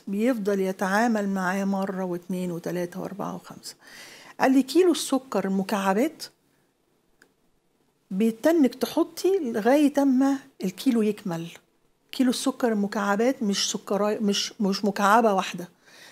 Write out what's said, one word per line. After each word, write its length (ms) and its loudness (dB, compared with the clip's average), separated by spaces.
بيفضل 520 0
يتعامل 680 0
معاه 360 -2
مرة 400 -2
واثنين 480 -6
وثلاثة 480 -6
وأربعة 340 -8
وخمسة." 400 -18
قال 120 6
لي: 100 6
"كيلو 300 4
السكر 520 -2
المكعبات 800 0
بيتنك 640 2
تحطي 680 0
لغاية 560 2
أما 380 2
الكيلو 380 0
يكمل. 440 -4
كيلو 180 2
السكر 420 -2
المكعبات 680 0
مش 280 -2
سكراي-، 520 -2
مش، 380 -2
مش 240 -2
مكعبة 480 4
واحدة، 360 -4